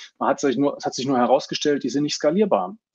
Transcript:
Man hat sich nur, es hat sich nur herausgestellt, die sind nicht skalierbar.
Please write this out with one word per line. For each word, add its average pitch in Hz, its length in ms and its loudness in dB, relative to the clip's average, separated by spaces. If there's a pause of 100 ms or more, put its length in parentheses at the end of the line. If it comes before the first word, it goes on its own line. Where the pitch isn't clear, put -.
(200)
Man 117 100 0
hat 139 100 0
sich 135 160 0
nur, 139 220 0
es - 80 -8
hat - 80 -6
sich 131 140 -6
nur 135 100 2
herausgestellt, 131 680 2
die 127 60 -2
sind 139 140 -2
nicht 147 120 -4
skalierbar. 151 600 0 (180)